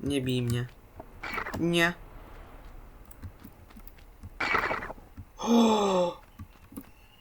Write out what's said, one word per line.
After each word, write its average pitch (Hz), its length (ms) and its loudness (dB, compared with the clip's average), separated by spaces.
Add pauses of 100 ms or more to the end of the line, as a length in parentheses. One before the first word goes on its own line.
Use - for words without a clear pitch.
nie 139 200 0
bij 127 220 2
mnie, 120 260 0 (920)
nie. 170 320 4 (3500)
O! 208 840 6 (1000)